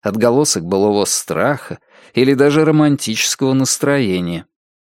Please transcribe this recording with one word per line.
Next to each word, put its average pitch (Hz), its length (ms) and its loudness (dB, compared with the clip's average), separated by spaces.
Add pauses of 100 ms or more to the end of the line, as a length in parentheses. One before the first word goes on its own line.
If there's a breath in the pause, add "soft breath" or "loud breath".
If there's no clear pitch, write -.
Отголосок 117 600 0
былого 98 400 0
страха - 720 -4 (360 soft breath)
или 131 200 2
даже 143 300 2
романтического 143 880 0
настроения. 110 920 -2 (400)